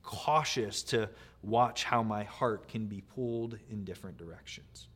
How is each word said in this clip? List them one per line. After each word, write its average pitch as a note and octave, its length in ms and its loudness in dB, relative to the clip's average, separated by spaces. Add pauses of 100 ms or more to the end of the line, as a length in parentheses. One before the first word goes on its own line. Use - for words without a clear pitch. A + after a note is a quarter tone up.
cautious B2+ 800 2
to A2 260 2 (320)
watch A2+ 420 4
how A#2 200 4
my G#2 200 -2
heart A2 440 0
can A2 180 -4
be G2+ 160 -6
pulled A#2 560 -4 (140)
in G#2+ 120 -4
different F2+ 360 -10
directions. - 760 -16